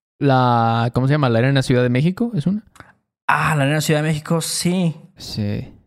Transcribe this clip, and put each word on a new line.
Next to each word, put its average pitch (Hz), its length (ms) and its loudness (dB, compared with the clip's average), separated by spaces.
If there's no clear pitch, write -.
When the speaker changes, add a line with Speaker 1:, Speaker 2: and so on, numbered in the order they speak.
Speaker 1:
La, 120 760 2
¿cómo 127 140 0
se 139 80 2
llama? 143 160 2
¿La 113 80 2
Arena 135 240 2
Ciudad 123 200 2
de 123 60 2
México? 175 460 0
¿Es 160 120 -2
una? 202 160 -2
Speaker 2:
Ah, 151 300 0
la 143 80 2
Arena 151 160 0
Ciudad 151 220 0
de 156 60 -2
México, 160 340 -2
sí. 175 520 -2
Speaker 1:
Sí. - 560 -8